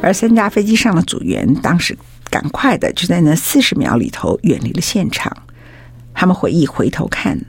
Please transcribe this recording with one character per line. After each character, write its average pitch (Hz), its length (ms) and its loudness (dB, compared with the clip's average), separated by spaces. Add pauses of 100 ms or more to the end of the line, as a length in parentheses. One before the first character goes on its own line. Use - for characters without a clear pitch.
(160)
三 226 180 2
架 208 160 2
飞 208 140 0
机 220 120 2
上 208 200 2
的 170 80 4
组 - 180 -4
员 - 340 0
当 143 220 0
时 - 180 -2 (360)
赶 - 180 -2
快 254 280 0
的 - 160 -2
就 196 120 -4
在 185 160 2
那 151 140 4
四 262 260 2
十 - 140 0
秒 - 220 0
里 - 120 0
头 - 340 -2
远 - 200 2
离 117 80 -4
了 170 100 -4
现 - 300 -2
场。 - 240 -6 (800)
他 - 120 0
们 185 80 4
回 - 160 0
忆 160 160 2
回 - 240 -2
头 - 200 -4
看 - 280 -4 (120)